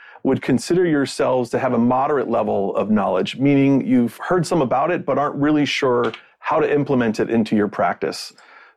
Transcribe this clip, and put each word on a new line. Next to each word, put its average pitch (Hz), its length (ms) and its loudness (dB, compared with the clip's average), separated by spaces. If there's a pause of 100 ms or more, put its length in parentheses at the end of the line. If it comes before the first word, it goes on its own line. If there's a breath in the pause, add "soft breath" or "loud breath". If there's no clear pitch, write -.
(240 loud breath)
would 131 180 0
consider 170 420 0
yourselves 131 680 0
to 127 80 -2
have 127 140 -2
a 117 60 0
moderate 127 500 2
level 104 480 -2
of 101 140 -2
knowledge, 98 460 0
meaning 139 500 2
you've 120 320 0
heard 180 280 -2
some 175 140 0
about 131 300 0
it, 175 160 -4
but 135 120 0
aren't 147 180 -2
really 147 280 2
sure 120 480 0 (280 loud breath)
how 156 180 -2
to 143 140 0
implement 131 480 0
it 110 100 0
into 113 240 0
your 104 140 2
practice. - 640 -4 (440 loud breath)